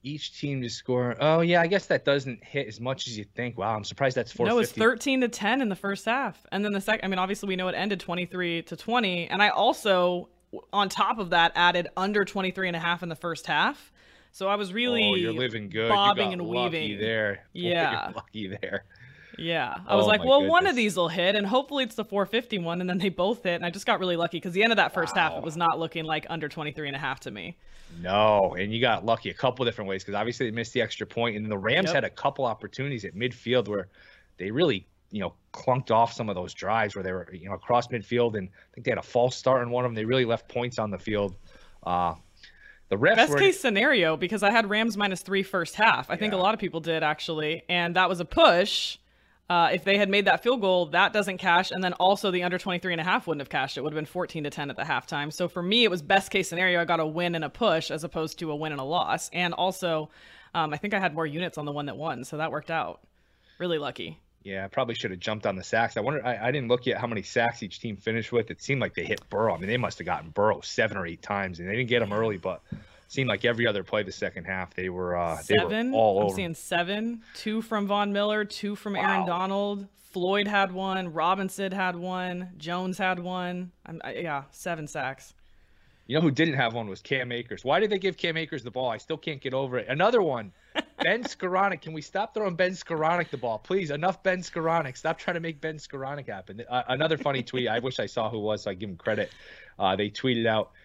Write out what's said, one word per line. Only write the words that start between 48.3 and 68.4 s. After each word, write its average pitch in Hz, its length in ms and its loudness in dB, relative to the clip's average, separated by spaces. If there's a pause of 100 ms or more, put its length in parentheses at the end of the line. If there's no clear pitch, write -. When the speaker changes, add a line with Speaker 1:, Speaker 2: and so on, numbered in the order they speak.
Speaker 2:
Uh, 170 240 4
if 180 120 -2
they 196 160 4
had 202 100 4
made 202 160 4
that 170 160 6
field 247 180 2
goal, 185 280 2
that 175 260 4
doesn't 196 240 0
cash, 180 320 4
and 185 140 -4
then 180 100 0
also 196 380 4
the 180 100 0
under 180 160 -2
twenty-three 180 340 -4
and 165 80 -2
a 156 40 -4
half 196 240 0
wouldn't 147 140 -2
have 131 80 -10
cashed. 135 280 -2
It 127 40 -6
would 151 120 -4
have - 40 -8
been 151 100 -4
fourteen - 360 -6
to 143 60 -4
ten 143 220 -8
at - 40 -8
the - 60 -6
halftime. 147 500 -4
So 175 160 -4
for 175 140 -6
me, 214 220 4
it 208 80 6
was 175 100 -2
best 196 300 2
case 196 180 0
scenario. 175 320 2
I 170 40 2
got 165 140 2
a 160 60 2
win 170 300 -2
and 160 100 -4
a 139 40 -6
push 165 420 0
as 151 120 -6
opposed 160 360 -6
to 165 120 -6
a 147 40 -4
win 156 160 -4
and 143 100 -6
a - 20 -6
loss. 151 500 -2
And 175 200 0
also, 170 560 -2 (460)
um, 156 180 0
I 147 40 -6
think 208 180 -4
I 196 40 2
had 180 140 0
more 160 140 -2
units 156 320 -4
on 147 60 -6
the 147 60 -4
one 143 140 -4
that 123 100 -6
won, 135 280 -6
so 151 140 -10
that 156 140 -2
worked 151 200 -6
out. 120 300 -4 (580)
Really 175 180 0
lucky. 127 420 -6 (220)
Speaker 1:
Yeah, 98 240 -6
I - 20 -12
probably 117 280 -2
should 110 160 -4
have 90 80 -8
jumped 107 260 -4
on 98 100 2
the 90 80 -8
sacks. 113 320 2
I 113 40 -2
wonder. 123 260 -2
I, 117 220 -2
I 127 40 2
didn't 135 180 -2
look 123 180 2
yet 107 100 0
how 120 80 -4
many 113 160 -4
sacks 117 400 0
each 101 180 -10
team 107 180 -6
finished 113 340 -4
with. 120 180 2